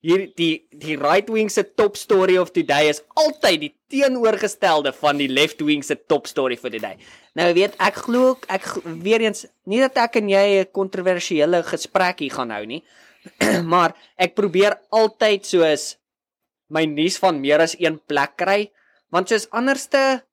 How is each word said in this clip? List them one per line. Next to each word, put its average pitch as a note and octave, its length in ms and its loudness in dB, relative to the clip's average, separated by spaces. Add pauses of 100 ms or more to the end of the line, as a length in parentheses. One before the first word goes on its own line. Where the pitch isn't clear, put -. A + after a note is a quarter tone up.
hier F3+ 240 2 (100)
die, D#3+ 360 -4
die D3+ 240 -8
right E3+ 320 0
wing A3 220 0
se G#3 120 0
top G#3 340 -2
story F#3+ 420 2
of F3+ 140 -2
the E3+ 120 0
day D3 240 2
is D3 140 -2 (120)
altyd D4 460 2
die D3 140 -10 (140)
teenoorgestelde G#3+ 1040 0
van C#3+ 260 0
die C#3 100 -2
left D3 320 0
wing D3 240 0
se D3+ 100 -4 (140)
top D3 180 0
story B2+ 300 -4
for B2 140 -10
the A2+ 100 -10
day. G2+ 160 -10 (380)
Nou E3+ 200 2
weet G3+ 240 2
ek G3+ 160 0
glo B3+ 360 2
ook, - 180 -8
ek F#3+ 140 -4
glo, - 200 -10 (220)
weer A3 160 2
eens, G#3+ 260 -4 (180)
nie G#3+ 160 -2
dat C4 160 0
ek A#3 200 0
en G#3 120 0
jy G3 360 4
'n - 80 -10
kontroversiële F3+ 920 0
gesprek F3+ 580 -4
hier C#3 120 -6
gaan B2 180 -6
hou G#2+ 160 -8
nie, C3+ 160 -12 (560)
<clears throat> F#3+ 240 0 (100)
maar F3 220 4 (220)
ek F3+ 180 -2
probeer G3+ 440 2 (120)
altyd G#3+ 560 0
soos D#3+ 500 0 (760)
my D#3 160 0
nuus D#3 320 -2
van E3+ 220 0
meer C#3+ 200 2
as D#3+ 180 0
een D#3+ 280 -2
plek C#3+ 300 -2
kry, G3+ 340 -2 (400)
want F#3 180 -2
soos A3 220 -2
anderste C4+ 720 0 (100)